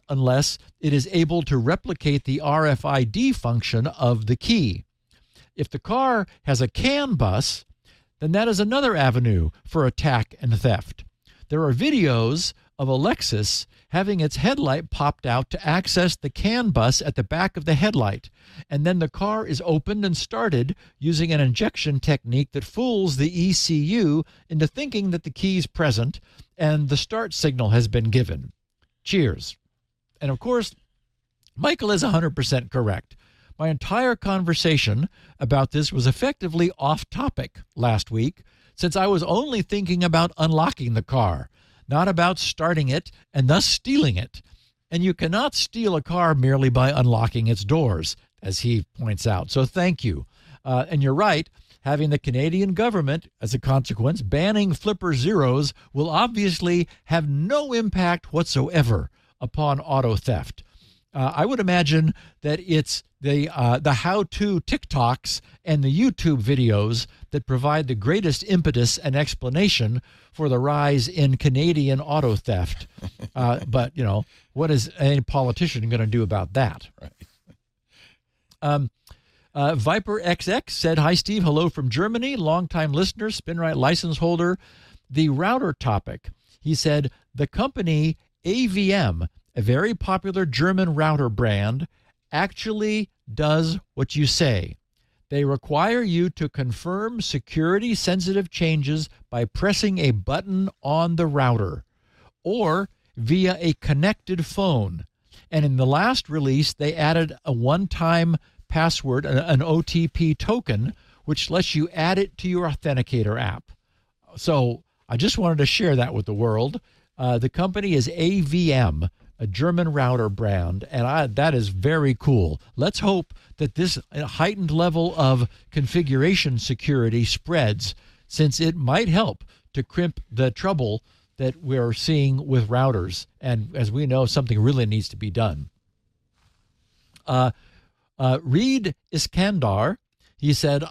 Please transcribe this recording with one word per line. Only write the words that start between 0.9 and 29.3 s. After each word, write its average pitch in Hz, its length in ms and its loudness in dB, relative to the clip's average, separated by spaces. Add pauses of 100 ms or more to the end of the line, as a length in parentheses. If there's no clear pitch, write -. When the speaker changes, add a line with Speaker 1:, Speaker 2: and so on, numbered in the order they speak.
Speaker 1:
is 135 200 2
able 165 300 2
to 139 140 0
replicate 143 680 0
the 131 160 -2
R 151 260 2
F 139 180 0
I 139 200 2
D 233 280 0
function 120 540 -2
of 117 400 0
the 120 100 2
key. 151 480 0 (720)
If - 160 -6
the 139 80 -8
car 240 480 0 (160)
has 131 180 0
a 127 80 0
can 269 460 0
bus, 110 500 0 (540)
then 156 140 -2
that 220 160 2
is 202 100 0
another 226 380 0
avenue 117 540 2 (140)
for 156 220 0
attack 127 540 0
and 113 200 0
theft. - 440 -2 (440)
There 156 160 0
are 139 80 2
videos 147 800 0 (260)
of 135 100 -2
a 131 100 2
Lexus 127 680 -2 (220)
having 190 320 -2
its 151 160 -2
headlight 160 540 0
popped - 340 -2
out 120 240 -2
to - 180 -8
access 180 480 0
the - 140 -8
can 226 400 -2
bus 123 320 2
at 151 140 -4
the 117 100 -2
back 175 320 -2
of 151 80 -8
the 160 80 2
headlight, 139 560 0 (400)
and 143 160 -2
then 180 140 2
the 160 100 0
car 214 380 -4
is 156 180 -4
opened 190 400 0
and 180 100 0
started 170 640 -2 (220)
using 165 340 0
an 147 80 2
injection 139 600 0
technique 135 520 0
that 135 120 -6
fools 208 520 -2
the 170 240 0
E 185 140 2
C 160 220 0
U 160 480 2 (260)
into 156 160 0
thinking 214 440 -4
that 175 120 -4
the 151 80 -12
key 190 260 -2
is 165 100 -2
present 131 540 -2 (380)
and 151 320 0
the 143 80 0
start 220 340 -6
signal 127 380 0
has 117 180 4
been 113 220 0
given. 87 420 -2 (500)
Cheers." - 540 -2 (640)